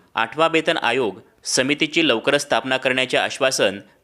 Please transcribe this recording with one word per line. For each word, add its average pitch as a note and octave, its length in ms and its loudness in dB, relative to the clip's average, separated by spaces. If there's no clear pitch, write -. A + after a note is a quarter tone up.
आठवा C3+ 320 0
वेतन D#3+ 300 0
आयोग A#2 420 -2
समितीची D3+ 640 0
लवकरच C#3 340 2
स्थापना C3 360 0
करण्याचे C3 400 0
आश्वासन A2 600 0